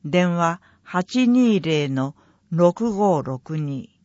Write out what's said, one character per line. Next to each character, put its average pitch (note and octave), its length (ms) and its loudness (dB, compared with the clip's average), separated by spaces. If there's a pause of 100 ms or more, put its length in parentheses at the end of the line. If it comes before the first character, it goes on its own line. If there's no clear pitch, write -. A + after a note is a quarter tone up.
電 F3 320 0
話 E3+ 260 -2 (220)
八 A#3 440 -2
二 A#3+ 340 4
零 D3+ 280 -2
の C3+ 260 -4 (340)
六 F3 440 2
五 F#3+ 280 2
六 C3 360 -8
二。 C#3+ 320 -8 (140)